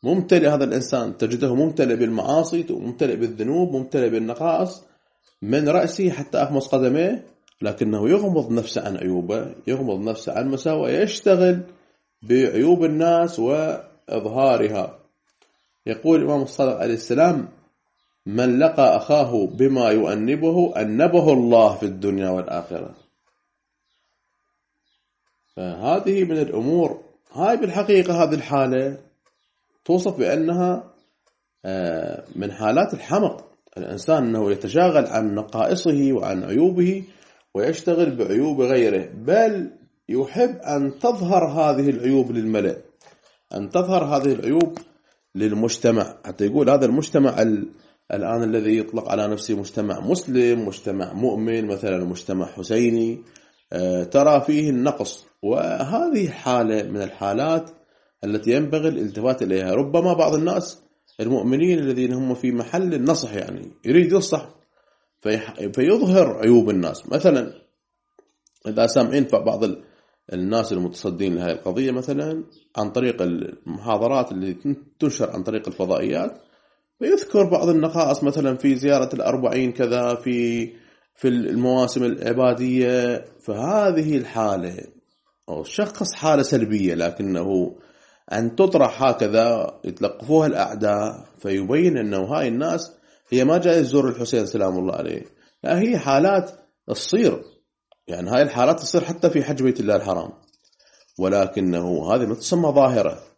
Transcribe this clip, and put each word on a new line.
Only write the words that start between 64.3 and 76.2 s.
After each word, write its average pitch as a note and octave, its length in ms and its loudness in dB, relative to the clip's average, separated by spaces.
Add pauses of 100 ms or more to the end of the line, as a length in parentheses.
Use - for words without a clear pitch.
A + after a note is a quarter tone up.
فيح-، G#2+ 340 -2 (200)
فيظهر F3+ 640 4
عيوب A2 320 6
الناس. F2+ 380 -2
مثلا C#3+ 440 2 (1120)
إذا A2 200 2
سامعين C3 460 2
بعض G#2+ 320 0
ال-، - 200 -6 (480)
الناس G2+ 400 -2
المتصدين F2+ 640 -4
لهذه F2 180 -2
القضية G#2 380 -4
مثلا C#3+ 540 -4 (320)
عن G#2 140 -4
طريق B2 320 -2
المحاضرات G#2 1080 -2
اللي F#2+ 220 -6
تن-، C#3 220 -4 (220)
تنشر C3 320 -2
عن F#2+ 120 -8
طريق A2 260 -6
الفضائيات، - 680 -2 (600)